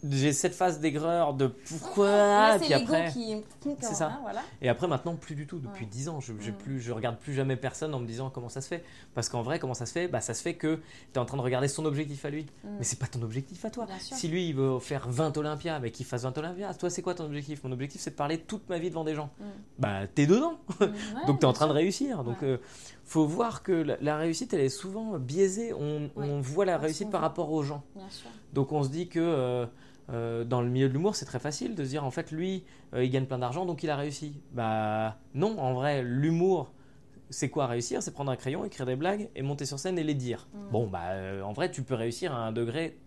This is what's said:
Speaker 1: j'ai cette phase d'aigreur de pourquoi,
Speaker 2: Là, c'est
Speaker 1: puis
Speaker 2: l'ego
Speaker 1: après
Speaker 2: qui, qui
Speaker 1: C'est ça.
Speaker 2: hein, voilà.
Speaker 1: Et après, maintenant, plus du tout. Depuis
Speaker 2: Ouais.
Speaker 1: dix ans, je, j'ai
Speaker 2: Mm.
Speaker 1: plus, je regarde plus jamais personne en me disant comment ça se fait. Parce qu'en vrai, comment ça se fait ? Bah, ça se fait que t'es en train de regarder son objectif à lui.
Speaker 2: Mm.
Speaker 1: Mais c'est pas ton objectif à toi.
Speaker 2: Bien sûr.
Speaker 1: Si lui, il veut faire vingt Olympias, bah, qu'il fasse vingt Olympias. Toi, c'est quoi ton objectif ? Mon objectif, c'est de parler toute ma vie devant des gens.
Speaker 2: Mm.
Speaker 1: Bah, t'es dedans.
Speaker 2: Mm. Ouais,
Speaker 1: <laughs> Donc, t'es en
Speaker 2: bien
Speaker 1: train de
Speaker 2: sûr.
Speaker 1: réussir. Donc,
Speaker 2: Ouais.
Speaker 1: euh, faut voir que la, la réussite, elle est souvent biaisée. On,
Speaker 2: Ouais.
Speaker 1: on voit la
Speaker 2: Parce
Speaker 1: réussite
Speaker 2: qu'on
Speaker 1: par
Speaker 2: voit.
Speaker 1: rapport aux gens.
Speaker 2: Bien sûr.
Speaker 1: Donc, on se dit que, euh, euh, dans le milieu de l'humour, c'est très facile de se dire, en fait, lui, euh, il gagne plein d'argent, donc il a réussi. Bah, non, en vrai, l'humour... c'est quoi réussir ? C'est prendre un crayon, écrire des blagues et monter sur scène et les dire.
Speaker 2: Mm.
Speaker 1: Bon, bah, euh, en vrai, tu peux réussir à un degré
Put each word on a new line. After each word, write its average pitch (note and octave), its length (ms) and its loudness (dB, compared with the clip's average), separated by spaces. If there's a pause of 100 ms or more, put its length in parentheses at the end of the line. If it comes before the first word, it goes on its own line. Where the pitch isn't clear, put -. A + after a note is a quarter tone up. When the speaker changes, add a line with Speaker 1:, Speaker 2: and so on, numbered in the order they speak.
Speaker 1:
j'ai C#3 280 4
cette F3 200 2
phase F3 260 2
d'aigreur D#3 520 2
de C3+ 140 4
pourquoi, G3 640 2
Speaker 2:
Là, G#3 480 8
c'est E4 80 2
Speaker 1:
puis D#3 80 6
Speaker 2:
l'ego A3 180 4
Speaker 1:
après E4 180 4
Speaker 2:
qui, A3 240 -4 (280)
qui C#4+ 80 -2 (100)
Speaker 1:
C'est A#3 140 -2
ça. D#3 140 2
Speaker 2:
hein, B3+ 120 -4
voilà. A3 220 -6 (180)
Speaker 1:
Et B2+ 80 2
après, B2 180 2
maintenant, E3+ 300 0
plus - 180 -10
du D3 120 -6
tout. E3+ 140 -8
Depuis B2 240 -8
Speaker 2:
Ouais. G#2 60 -10
Speaker 1:
dix C3 200 -6
ans, D#3 100 -6
je, A#2+ 200 -8
j'ai G#2+ 120 -6
Speaker 2:
Mm. G2+ 40 -6
Speaker 1:
plus, C3+ 260 -4
je A#2+ 100 -4
regarde A2+ 240 -2
plus D3 160 -8
jamais C3+ 240 2
personne D3 380 -4
en B2+ 60 -2
me A#2+ 60 -4
disant A#2+ 220 -6
comment A#2+ 220 -8
ça C3 100 -8
se - 80 -10
fait. E3+ 160 -6 (300)
Parce A#2 160 -2
qu'en B2 100 0
vrai, C3+ 180 0
comment C3 140 -2
ça A#2 140 -4
se - 60 -8
fait ? F3 160 0
Bah, C3 120 0
ça A2+ 140 -4
se - 80 -8
fait E3+ 140 -2
que D#3 240 0 (340)
t'es C3 40 2
en B2 60 2
train C3+ 140 -4
de B2+ 40 0
regarder B2+ 260 2
son D#3 180 -2
objectif C#3+ 400 -2
à C#3+ 40 -2
lui. D3+ 120 -4 (220)
Speaker 2:
Mm. G3+ 120 -10
Speaker 1:
Mais D#3 80 -4
c'est - 140 -4
pas C3 80 -2
ton A#2+ 160 -4
objectif C3+ 420 -6
à A3 60 -4
toi. A3+ 160 -6
Speaker 2:
Bien F#3+ 120 -10
sûr. - 160 -10
Speaker 1:
Si A#3+ 140 -2
lui, F3 180 0
il D#3 80 -2
veut C3+ 240 2
faire C3 300 -4
vingt D3 300 0
Olympias, D3+ 420 -2
bah, A#2+ 80 -2
qu'il B2+ 160 -8
fasse B2 200 -4
vingt C3 120 -2
Olympias. F3+ 380 -6
Toi, F3+ 160 -2
c'est F3 100 -4
quoi F3+ 140 -2
ton E3+ 100 -6
objectif ? D3 400 -8
Mon C3 80 -4
objectif, C3 300 -6
c'est D#3 80 -4
de - 60 -16
parler D3+ 240 0
toute - 280 -10
ma F3+ 100 -2
vie E3+ 120 -2
devant D#3 140 -2
des D#3 100 0
gens. D3 160 -4 (100)
Speaker 2:
Mm. G#2 40 -10 (340)
Speaker 1:
Bah, G2+ 280 2
t'es C#3+ 200 4
dedans. D4 320 6 (220)
Speaker 2:
Mm. G#3 40 8
Ouais, F3+ 60 2
Speaker 1:
<laughs> B3 360 -4
Donc, C#3 140 4
t'es D3+ 60 8
en - 20 10
Speaker 2:
bien B2+ 60 8
Speaker 1:
train D#3 120 4
de D#3 40 4
Speaker 2:
sûr. C#3 60 4
Speaker 1:
réussir. F#3+ 480 2
Donc, A#2+ 180 -4
Speaker 2:
Ouais. C#3+ 60 0
Speaker 1:
euh, B2+ 100 2 (480)
faut D#3 180 4
voir G#3+ 380 0
que F#3+ 100 2
la, D3+ 300 2
la D3+ 160 2
réussite, E3 340 0
elle F3+ 80 4
est C3+ 80 6
souvent G3 500 -4
biaisée. F#3+ 540 2
On, D3 420 -2
Speaker 2:
Ouais. C#3+ 140 -2
Speaker 1:
on C#3+ 140 0
voit D3+ 240 2
la F#3 60 4
Speaker 2:
Parce D3+ 120 0
Speaker 1:
réussite D#3 220 -2
Speaker 2:
qu'on G#3+ 60 -4
Speaker 1:
par F3+ 80 0
Speaker 2:
voit. D#3 80 2
Speaker 1:
rapport D3+ 240 -2
aux D#3 100 2
gens. C#3+ 200 -4 (120)
Speaker 2:
Bien - 160 -14
sûr. - 180 -16 (240)
Speaker 1:
Donc, C#3 200 2
on D3 100 2
se C3+ 60 2
dit E3+ 200 -2
que, E3 120 0
euh, B2+ 460 2 (440)
euh, A#2 340 -2
dans B2 180 2
le A#2+ 60 2
milieu C3 200 4
de C3 60 2
l'humour, F#3 200 2
c'est - 120 -6
très - 120 -4
facile F3+ 380 -4
de D3+ 80 -2
se C3 60 -4
dire, C#3+ 140 -2
en C3 60 0
fait, D#3+ 220 -4
lui, F3+ 320 -2 (300)
euh, B2+ 100 4
il B2+ 60 2
gagne C3 160 2
plein C3 120 -4
d'argent, B2+ 260 -2
donc E3+ 200 -4
il D#3 60 0
a D3 60 0
réussi. D3 440 -6 (120)
Bah, A2 640 0 (160)
non, G3+ 240 2
en C3 160 2
vrai, C3+ 280 2
l'humour... D#3+ 680 2 (580)
c'est - 200 -2
quoi D3 160 0
réussir ? A#2+ 360 0
C'est - 100 -4
prendre C#3 200 -2
un B2 40 0
crayon, D#3+ 280 -4
écrire C#3 220 -6
des B2+ 100 0
blagues G3 400 -2
et - 60 -4
monter C#3+ 240 -2
sur C#3 120 -6
scène F3+ 220 -2
et - 40 0
les D3+ 100 2
dire. B2 380 -2
Speaker 2:
Mm. - 60 -14 (140)
Speaker 1:
Bon, A2+ 160 4
bah, F2+ 220 -4
euh, F#2+ 320 -4
en G2+ 100 -6
vrai, E3 180 -2
tu C3+ 120 -8
peux C3 120 -2
réussir A#2 400 -2
à A#2+ 40 -2
un A2+ 120 -2
degré A#2 560 -2